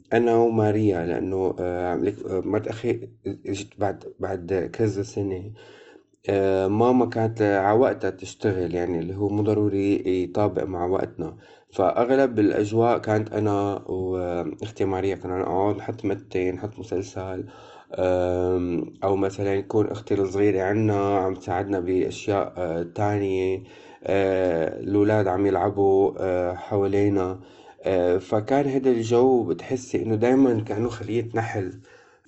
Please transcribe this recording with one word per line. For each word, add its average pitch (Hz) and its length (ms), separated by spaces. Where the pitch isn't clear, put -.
أنا 117 240
وماريا، 107 680
لأنه، 92 540
آه، 90 320
عم 80 120
لك، 101 100
آه، 92 140
مرت 104 280
أخي 113 400
إجت 98 220
بعد، 98 260
بعد 90 520
كذا 101 300
سنة. 98 480
آه، 95 400
ماما 120 380
كانت 113 360
عوقتها 101 680
تشتغل، 92 640
يعني 87 240
اللي 87 180
هو 101 120
مو 104 140
ضروري 101 600
يطابق 98 420
مع 87 220
وقتنا. 87 500
فأغلب 120 680
الأجواء 104 600
كانت 107 340
أنا 101 540
وأختي 92 1000
ماريا 95 300
كنا 90 240
نقعد 98 380
نحط 110 280
متين، 92 500
نحط 107 240
مسلسل، 95 640
آم، 90 1000
أو 98 120
مثلا 98 380
يكون 101 320
أختي - 280
الصغيرة 98 480
عنا 101 560
عم 95 160
تساعدنا 95 460
بأشياء، 92 760
آه، 85 260
تانية. 95 800
آه، 92 760
الأولاد 101 480
عم 95 180
يلعبوا، 98 720
آه، 90 360
حوالينا. 98 840
آه، 90 360
فكان 113 480
هيدا 131 240
الجو 117 540
بتحسي - 580
إنه 110 120
دايما 120 460
كأنه 113 280
خلية 113 460
نحل 107 460